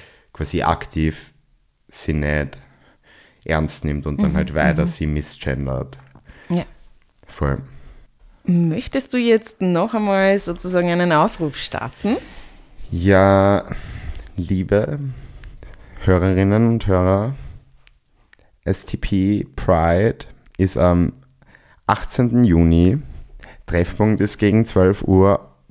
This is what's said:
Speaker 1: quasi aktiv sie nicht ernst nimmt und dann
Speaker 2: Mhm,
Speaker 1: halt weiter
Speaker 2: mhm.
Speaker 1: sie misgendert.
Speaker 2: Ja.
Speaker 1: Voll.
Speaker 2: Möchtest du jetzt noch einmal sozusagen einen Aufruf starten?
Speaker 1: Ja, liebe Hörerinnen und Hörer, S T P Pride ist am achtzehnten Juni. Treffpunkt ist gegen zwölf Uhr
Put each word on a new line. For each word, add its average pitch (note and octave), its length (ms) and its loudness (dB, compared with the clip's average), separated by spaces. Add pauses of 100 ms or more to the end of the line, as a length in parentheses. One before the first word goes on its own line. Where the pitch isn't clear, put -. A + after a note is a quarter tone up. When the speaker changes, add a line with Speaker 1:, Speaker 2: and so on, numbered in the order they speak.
(320)
Speaker 1:
quasi D#2+ 300 -4
aktiv D#2+ 720 -2 (560)
sie - 260 -6
nicht D2 440 -4 (840)
ernst D#2 400 -4
nimmt D2 220 -4
und D2 160 -4
dann G3+ 100 0
Speaker 2:
Mhm, - 40 -2
Speaker 1:
halt - 180 -2
weiter D2+ 280 0
Speaker 2:
mhm. F3 60 0
Speaker 1:
sie D#3+ 180 -6
misgendert. C2+ 920 -6 (500)
Speaker 2:
Ja. F3 160 -2 (640)
Speaker 1:
Voll. C#2 300 -4 (880)
Speaker 2:
Möchtest F3 680 -2
du B3 40 0
jetzt A#3 420 0
noch F3+ 340 0
einmal G3 440 2
sozusagen F3 520 -2
einen F3 220 2
Aufruf D#3 440 0
starten? - 600 -6 (720)
Speaker 1:
Ja, G2 720 4 (720)
liebe G2+ 600 -2 (1080)
Hörerinnen F#2+ 640 4
und A2+ 180 0
Hörer, G2 480 2 (1300)
S - 220 -2
T - 100 -8
P G2 500 0 (100)
Pride E2+ 680 0 (300)
ist F#2 200 0
am F2 360 2 (760)
achtzehnten A#2+ 580 2
Juni. E2+ 540 6 (680)
Treffpunkt F#2+ 540 0
ist G2+ 180 -2
gegen G#2+ 280 4
zwölf F#2+ 380 2
Uhr F#2+ 460 4 (200)